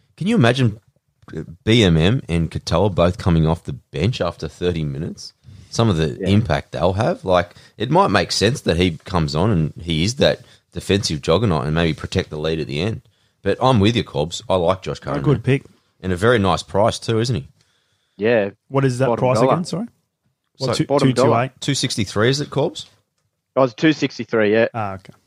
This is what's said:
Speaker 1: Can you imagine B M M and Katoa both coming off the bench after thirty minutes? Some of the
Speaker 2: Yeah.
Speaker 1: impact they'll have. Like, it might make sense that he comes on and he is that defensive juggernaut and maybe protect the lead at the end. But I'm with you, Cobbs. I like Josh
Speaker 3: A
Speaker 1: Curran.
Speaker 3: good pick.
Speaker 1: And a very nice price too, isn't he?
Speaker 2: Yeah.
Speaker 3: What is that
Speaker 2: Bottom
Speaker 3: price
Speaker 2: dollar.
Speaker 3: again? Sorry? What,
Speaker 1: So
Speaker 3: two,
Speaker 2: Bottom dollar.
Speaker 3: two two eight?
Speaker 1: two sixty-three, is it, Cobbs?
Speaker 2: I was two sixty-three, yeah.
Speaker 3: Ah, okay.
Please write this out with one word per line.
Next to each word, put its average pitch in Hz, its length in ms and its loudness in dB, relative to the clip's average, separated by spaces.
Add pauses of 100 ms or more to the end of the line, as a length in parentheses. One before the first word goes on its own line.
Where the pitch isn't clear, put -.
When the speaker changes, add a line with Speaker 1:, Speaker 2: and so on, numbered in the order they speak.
(160)
Speaker 1:
Can 165 120 -6
you 233 80 2
imagine 123 440 2 (840)
B 110 200 4
M 85 140 6
M 95 320 2
and 82 220 -2
Katoa 90 420 -2
both 87 240 2
coming 82 300 2
off 80 160 -2
the 76 100 -10
bench 73 480 -4
after 85 260 -6
thirty 82 360 -4
minutes? 73 500 -8 (380)
Some 113 180 2
of 87 80 2
the 78 240 -2
Speaker 2:
Yeah. 92 80 -4
Speaker 1:
impact 73 420 0
they'll 85 220 0
have. 127 320 -4
Like, 90 300 0 (220)
it 120 120 -4
might 180 200 2
make - 220 0
sense 117 300 0
that 80 160 0
he 87 280 2
comes 76 300 -2
on 92 140 2
and 80 320 0
he 82 220 -2
is 120 120 -2
that 85 260 0 (300)
defensive 85 500 -2
juggernaut 82 440 0
and 76 80 -2
maybe 82 200 0
protect - 360 -6
the 78 80 -10
lead 80 220 -4
at 67 80 -6
the 71 120 -6
end. 104 220 -6 (400)
But 98 200 -2
I'm 127 200 4
with 107 160 4
you, 90 80 -2
Cobbs. 76 420 -6
I 92 80 0
like 90 280 0
Josh 71 160 -8
Speaker 3:
A - 20 -20
Speaker 1:
Curran. 143 200 -6
Speaker 3:
good 139 220 0
pick. 131 220 -2 (340)
Speaker 1:
And 92 140 -4
a - 20 -4
very 113 240 2
nice 92 240 0
price 107 360 0
too, 113 200 -2
isn't 117 160 -2
he? 71 120 -8 (680)
Speaker 2:
Yeah. 101 360 0 (180)
Speaker 3:
What 135 160 0
is 123 140 0
that 127 80 0
Speaker 2:
Bottom 117 140 0
Speaker 3:
price 127 180 2
Speaker 2:
dollar. 131 140 4
Speaker 3:
again? 175 120 -2
Sorry? 208 220 -6 (720)
What, 131 80 -6
Speaker 1:
So 117 60 0
Speaker 3:
two, 151 120 -2
Speaker 2:
Bottom 139 280 2
dollar. 127 140 2
Speaker 3:
two 147 60 4
two 117 80 2
eight? 131 100 -4 (100)
Speaker 1:
two 139 140 -2
sixty-three, 113 540 -2
is 139 100 0
it, - 100 -8
Cobbs? 156 360 -4 (680)
Speaker 2:
I 131 60 2
was 131 120 2
two 160 180 2
sixty-three, 113 640 0
yeah. 113 200 4
Speaker 3:
Ah, 104 200 -6
okay. 92 200 -16 (140)